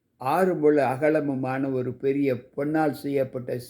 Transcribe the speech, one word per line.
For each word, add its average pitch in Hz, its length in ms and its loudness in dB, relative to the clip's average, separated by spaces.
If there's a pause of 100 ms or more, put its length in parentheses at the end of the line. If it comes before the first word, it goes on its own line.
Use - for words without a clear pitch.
(200)
ஆறு 175 340 2
முழ 151 220 4 (100)
அகலமுமான 135 840 0
ஒரு 127 220 -2
பெரிய 139 400 0
பொன்னால் 147 580 -2
செய்யப்பட்ட 127 760 -4